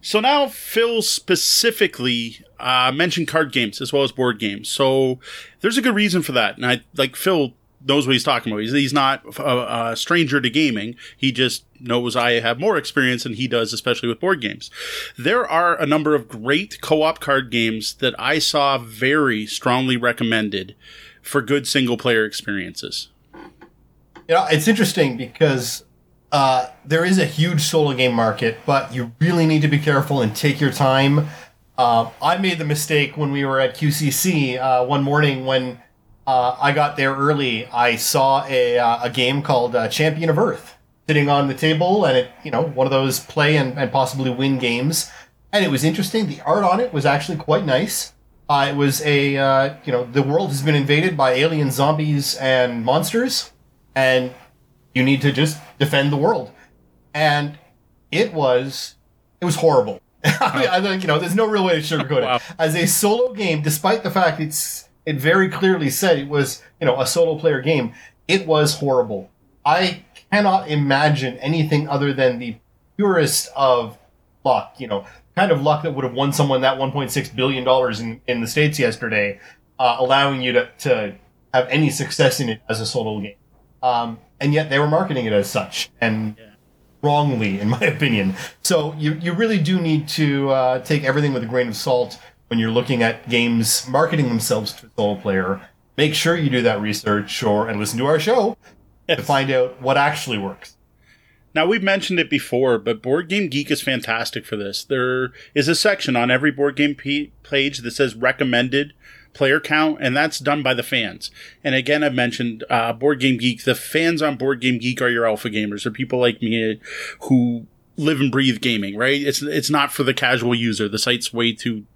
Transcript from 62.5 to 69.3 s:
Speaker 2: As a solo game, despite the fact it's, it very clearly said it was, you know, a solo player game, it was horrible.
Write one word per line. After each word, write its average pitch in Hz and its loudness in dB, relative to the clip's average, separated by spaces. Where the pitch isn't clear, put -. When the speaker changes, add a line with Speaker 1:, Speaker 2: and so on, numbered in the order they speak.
Speaker 2:
As 160 0
a 170 2
solo 240 2
game, 196 -2
despite 185 0
the 185 -4
fact 165 2
it's, - -6
it 151 -2
very 180 4
clearly 180 0
said 175 2
it 139 -6
was, 143 -2
you 127 2
know, 131 2
a 131 2
solo 165 2
player 147 0
game, 131 0
it 180 0
was 151 2
horrible. 117 0